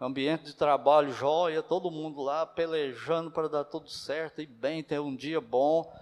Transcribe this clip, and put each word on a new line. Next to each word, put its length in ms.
ambiente 440
de 100
trabalho, 580
jóia, 500
todo 280
mundo 300
lá 240
pelejando 840
para 180
dar 160
tudo 240
certo 520
e 60
bem, 360
ter 160
um 160
dia 260
bom, 600